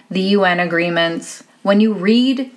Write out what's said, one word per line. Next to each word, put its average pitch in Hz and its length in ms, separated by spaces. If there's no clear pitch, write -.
the 185 100
U 196 220
N 180 160
agreements, 170 840
when 202 160
you 214 140
read 240 640